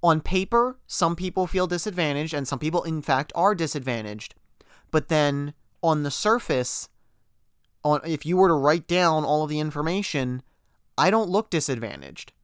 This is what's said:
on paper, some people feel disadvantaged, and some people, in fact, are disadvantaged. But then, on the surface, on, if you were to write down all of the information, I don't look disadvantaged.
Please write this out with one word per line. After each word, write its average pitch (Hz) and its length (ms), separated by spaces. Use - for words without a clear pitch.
on 160 200
paper, 233 640
some 170 280
people 180 320
feel 185 200
disadvantaged, 165 680
and 143 160
some 131 100
people, 160 260
in 160 180
fact, 139 320
are 196 200
disadvantaged. 123 800
But 156 180
then, 143 440
on 156 220
the 139 60
surface, 170 760
on, 147 220
if 160 180
you 175 140
were 190 100
to 165 60
write 151 320
down 165 400
all 151 180
of 147 60
the 151 100
information, 151 800
I 160 140
don't 214 180
look 196 220
disadvantaged. 113 800